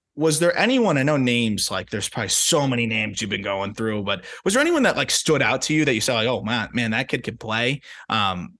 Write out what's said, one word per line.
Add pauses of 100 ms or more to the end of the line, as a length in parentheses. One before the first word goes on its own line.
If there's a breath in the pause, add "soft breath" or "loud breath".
(160)
was
there
anyone,
I
know
names,
like,
there's
probably
so
many
names
you've
been
going
through,
but (220 loud breath)
was
there
anyone
that,
like,
stood
out
to
you
that
you
said,
like,
"Oh,
man,
man,
that
kid
could
play," (280 loud breath)
um,